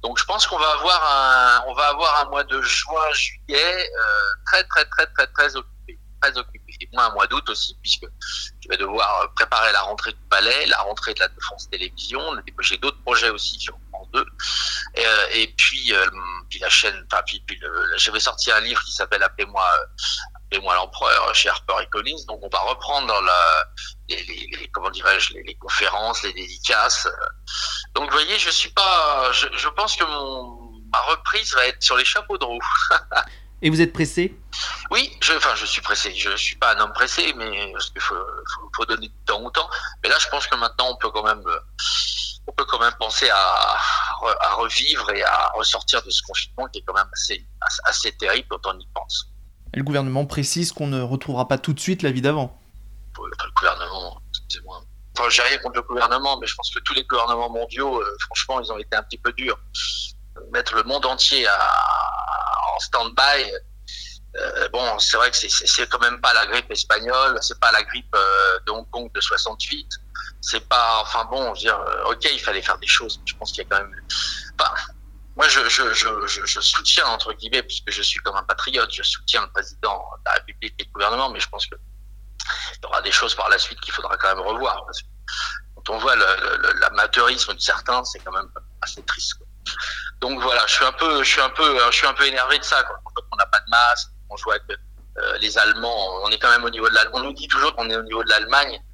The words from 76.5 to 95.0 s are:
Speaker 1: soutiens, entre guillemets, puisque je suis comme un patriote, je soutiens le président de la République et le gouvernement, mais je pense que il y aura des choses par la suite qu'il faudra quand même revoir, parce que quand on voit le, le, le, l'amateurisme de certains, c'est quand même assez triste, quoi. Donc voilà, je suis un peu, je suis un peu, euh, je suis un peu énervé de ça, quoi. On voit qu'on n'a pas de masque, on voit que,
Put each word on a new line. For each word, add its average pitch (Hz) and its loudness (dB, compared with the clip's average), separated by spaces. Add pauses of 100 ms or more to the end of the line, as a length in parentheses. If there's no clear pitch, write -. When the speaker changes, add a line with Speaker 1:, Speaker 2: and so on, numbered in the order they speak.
Speaker 1:
soutiens, - 4
entre 110 -4
guillemets, 113 -2
puisque - -8
je 104 -4
suis - -2
comme 98 -4
un 98 -4
patriote, 117 -2
je - -8
soutiens - 0
le 101 -8
président 101 -4 (200)
de - -20
la - 0
République - -12
et - -8
le - -20
gouvernement, 117 -2
mais 101 -8
je - -4
pense - -8
que - -14 (1000)
il - -16
y - -10
aura - -2
des 101 -2
choses 113 2
par 104 0
la 98 6
suite - -2
qu'il - -8
faudra - -2
quand 98 2
même 95 0
revoir, 117 -2
parce - -10
que - -18 (680)
quand - -6
on 113 -4
voit 123 4
le, 110 4
le, 95 2
le, - 2
l'amateurisme 120 4
de - -6
certains, - 0
c'est - -8
quand 95 -12
même 95 -6 (340)
assez - -10
triste, - -4
quoi. - -20 (720)
Donc 127 -4
voilà, 120 4
je - 2
suis - 4
un 131 4
peu, 151 2
je 127 4
suis - 4
un 131 4
peu, 156 4 (140)
euh, 120 6
je 117 4
suis - 4
un 135 4
peu 143 4
énervé 131 4
de - -4
ça, 135 2
quoi. - -8
On - -16
voit - -10
qu'on - -6
n'a 120 4
pas 107 2
de - -4
masque, 120 4 (200)
on 104 -14
voit 104 -2
que, - -10 (440)